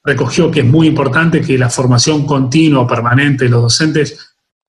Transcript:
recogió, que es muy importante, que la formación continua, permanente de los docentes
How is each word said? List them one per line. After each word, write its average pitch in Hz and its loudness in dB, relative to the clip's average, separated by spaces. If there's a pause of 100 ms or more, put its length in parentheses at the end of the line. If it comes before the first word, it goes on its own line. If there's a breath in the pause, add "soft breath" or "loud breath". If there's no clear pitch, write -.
recogió, 147 -2
que 151 0
es 120 0
muy 156 4
importante, 151 0
que 135 -2
la 123 0
formación 131 0
continua, 135 0
permanente 123 0
de 123 2
los 120 2
docentes 147 -2 (340)